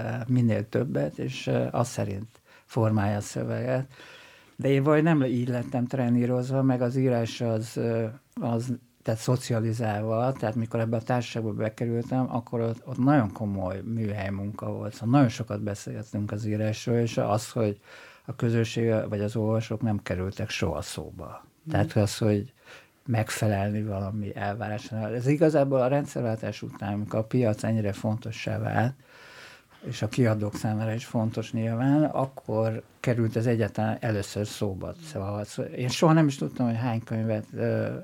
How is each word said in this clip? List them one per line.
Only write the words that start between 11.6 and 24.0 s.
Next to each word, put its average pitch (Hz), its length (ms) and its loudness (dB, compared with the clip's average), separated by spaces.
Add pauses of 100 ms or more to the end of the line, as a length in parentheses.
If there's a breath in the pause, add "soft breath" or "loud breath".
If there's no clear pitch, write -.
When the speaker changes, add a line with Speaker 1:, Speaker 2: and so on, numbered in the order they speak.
Speaker 1:
akkor 120 260 -4
ott, 117 260 -4
ott 131 120 -6
nagyon 127 340 4
komoly 95 520 -4
műhely 104 460 -4
munka 104 420 -6
volt, 104 220 -6
szóval 110 140 -4
nagyon 131 200 8
sokat 104 340 -4
beszélgettünk 107 720 -6
az 107 120 -2
írásról, 107 520 0
és 117 220 0
az, 110 320 0
hogy 104 300 0 (460 loud breath)
a 117 80 -10
közönség 117 580 2 (160)
vagy 104 120 -2
az 104 160 -2
olvasók 110 460 0
nem 107 200 0
kerültek 95 480 -4
soha 78 320 -2
szóba. 80 640 -12 (180)
Speaker 2:
Mhm. 156 80 -12
Speaker 1:
Tehát - 260 2
az, 101 220 4
hogy 104 340 2 (540 loud breath)
megfelelni 107 760 0
valami 101 540 -4